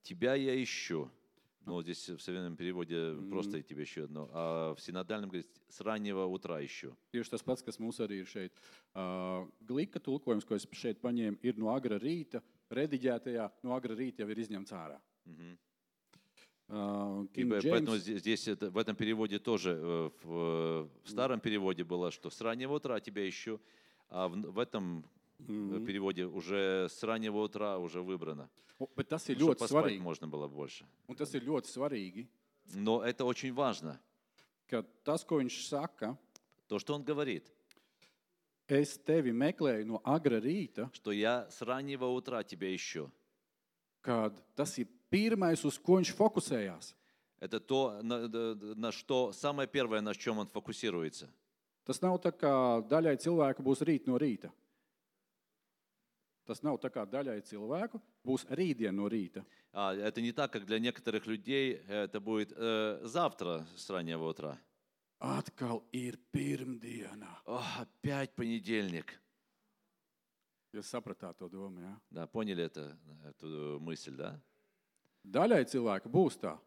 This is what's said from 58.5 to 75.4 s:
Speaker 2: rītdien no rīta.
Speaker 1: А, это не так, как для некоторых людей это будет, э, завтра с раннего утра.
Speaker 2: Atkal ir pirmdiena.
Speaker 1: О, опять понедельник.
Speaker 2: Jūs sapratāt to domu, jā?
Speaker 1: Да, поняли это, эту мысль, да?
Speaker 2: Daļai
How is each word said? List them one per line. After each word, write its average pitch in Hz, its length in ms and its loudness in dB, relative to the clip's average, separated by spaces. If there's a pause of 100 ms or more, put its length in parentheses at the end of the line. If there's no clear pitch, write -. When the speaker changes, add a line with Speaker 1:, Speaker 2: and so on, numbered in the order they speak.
Speaker 2:
rītdien 120 400 2
no 101 160 2
rīta. 98 300 -2 (300)
Speaker 1:
А, 98 220 0
это 104 280 -2
не 117 100 0
так, 139 200 0
как 104 120 -4
для 107 140 2
некоторых 113 480 0
людей 123 480 0 (140)
это 101 320 -2
будет, 107 360 0
э, 110 480 2
завтра 92 600 0 (100)
с - 140 -14
раннего 82 400 -2
утра. 76 280 -6 (640)
Speaker 2:
Atkal 127 600 -4 (100)
ir 123 240 -6 (160)
pirmdiena. 117 960 -4 (160)
Speaker 1:
О, 123 160 -4 (200)
опять 139 540 -4
понедельник. 107 840 -2 (1500)
Speaker 2:
Jūs 107 160 -8
sapratāt 101 500 -8
to 92 120 -10
domu, 95 300 -10
jā? 92 140 -12 (160)
Speaker 1:
Да, 82 160 -6
поняли 98 380 0
это, 76 320 -8 (280)
эту 76 560 -8
мысль, 78 360 -8
да? 143 240 -8 (840)
Speaker 2:
Daļai 147 400 6